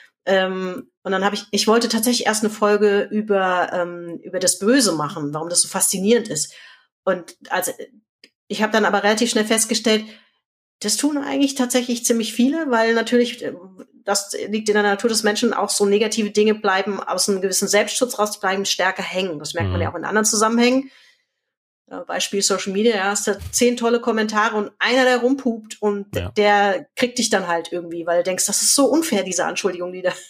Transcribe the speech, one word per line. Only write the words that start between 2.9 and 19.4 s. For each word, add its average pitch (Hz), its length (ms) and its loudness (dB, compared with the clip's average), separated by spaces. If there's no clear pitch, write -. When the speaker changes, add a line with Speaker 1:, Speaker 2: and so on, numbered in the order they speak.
Speaker 1:
über, 196 640 0
ähm, 175 500 -6
über 175 160 -8
das 180 200 0
Böse 220 340 2
machen, 147 400 -4
warum 160 160 -6
das 175 140 0
so - 40 -2
faszinierend 202 600 0
ist. - 240 -6
Und 180 320 -4
also, 185 220 -2
ich 214 140 -4
hab 214 100 0
dann 208 140 2
aber 196 180 2
relativ 220 280 2
schnell 214 140 2
festgestellt, 220 580 0
das - 180 -2
tun 294 200 0
eigentlich 277 380 0
tatsächlich 247 500 -2
ziemlich 226 280 0
viele, 294 360 0
weil 226 240 2
natürlich, 233 500 2
äh, 135 100 -8
das 202 280 -2
liegt 214 180 -2
in 208 60 2
der 208 100 4
Natur 202 260 2
des 220 140 0
Menschen, 220 300 2
auch 202 160 -2
so - 160 2
negative 208 440 2
Dinge 214 260 4
bleiben, 196 460 0
aus 185 280 -2
einem 190 120 0
gewissen 190 280 -2
Selbstschutz 208 500 0
raus, 214 200 0
bleiben 196 260 -2
stärker 185 360 -2
hängen. 180 380 -6
Das 147 140 -10